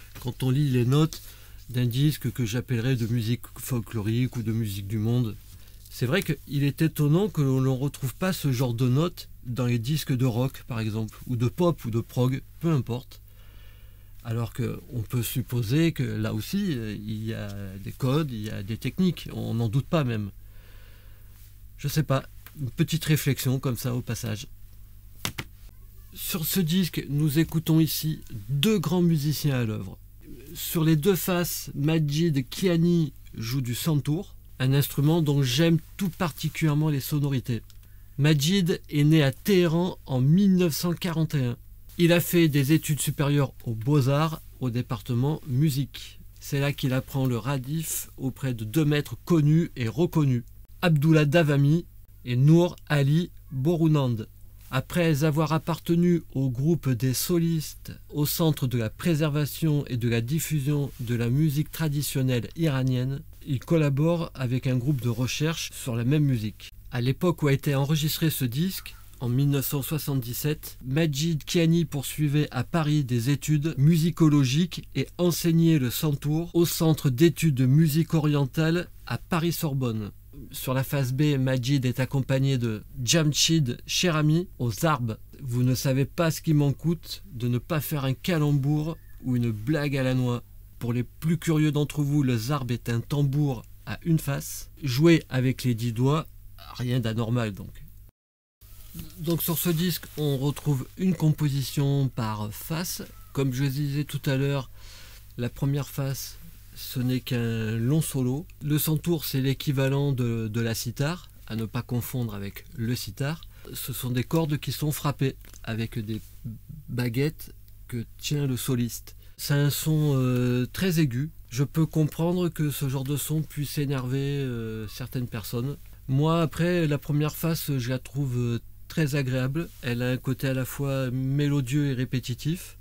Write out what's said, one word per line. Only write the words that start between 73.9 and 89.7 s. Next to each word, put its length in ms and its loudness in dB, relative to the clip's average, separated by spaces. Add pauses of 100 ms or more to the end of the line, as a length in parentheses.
et 120 -2 (120)
enseignait 580 4
le 140 0
santour 640 -2
au 100 6
Centre 460 2
d'études 420 4
de 140 4
musique 480 4
orientale 760 2 (160)
à 140 -4
Paris-Sorbonne. 880 -2 (420)
Sur 220 -4
la 100 2
face 300 0
B, 240 4
Majid 480 2
est 140 0
accompagné 580 2
de 240 -2 (220)
Jamshid 800 4
Sherami 640 2 (100)
aux 140 -2
zarbes. 460 0 (260)
Vous 180 0
ne 140 4
savez 300 2
pas 260 0
ce 100 -4
qui 140 2
m'en 180 4
coûte 580 -4
de 160 -4
ne 120 2
pas 200 -2
faire 260 -4
un 80 2
calembour 840 0 (260)
ou 120 0
une 160 2
blague 440 -2